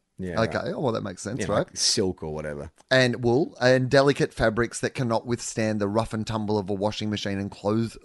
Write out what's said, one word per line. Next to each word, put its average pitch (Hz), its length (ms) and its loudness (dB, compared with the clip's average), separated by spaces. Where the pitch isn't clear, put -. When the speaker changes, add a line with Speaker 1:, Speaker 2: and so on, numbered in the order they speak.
Speaker 1:
Yeah, 90 240 -4
Speaker 2:
Okay. 107 160 0
Speaker 1:
right. 151 160 -4
Speaker 2:
Oh, 240 60 -6
well, 131 120 0
that 110 100 -4
makes 98 200 -10
sense, 107 180 -6
Speaker 1:
Yeah, 98 60 -2
Speaker 2:
right? 113 220 0
Speaker 1:
like - 80 -20
silk - 460 0
or 78 120 -8
whatever. 76 360 -8
Speaker 2:
And 123 340 2
wool 123 380 2
and 127 260 4
delicate 139 460 4
fabrics 113 460 0
that 117 100 -2
cannot 113 360 -2
withstand 110 540 -2
the 101 80 2
rough 110 240 0
and 110 140 -4
tumble 107 320 -2
of 92 100 -4
a 104 60 -2
washing 104 340 -2
machine 101 300 -4
and 98 120 -4
clothes, 110 540 -2